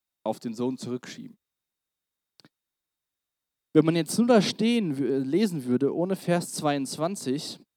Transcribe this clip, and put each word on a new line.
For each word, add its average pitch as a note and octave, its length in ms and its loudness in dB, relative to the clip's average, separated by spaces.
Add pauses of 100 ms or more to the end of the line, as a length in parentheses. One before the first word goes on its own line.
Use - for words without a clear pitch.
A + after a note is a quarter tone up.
(260)
auf A2 120 -4
den A#2+ 160 -8
Sohn B2 220 -4
zurückschieben. - 640 -12 (2250)
Wenn D#3 100 8
man E3 120 2
jetzt D#3+ 220 -2
nur A#3 80 4
da A#3 160 8
stehen G#3+ 540 0
wü-, C3+ 220 0
lesen D#3 460 0
würde, B2 300 2
ohne F#3 220 -2
Vers F3 360 -2
zweiundzwanzig, D3 1080 -4 (160)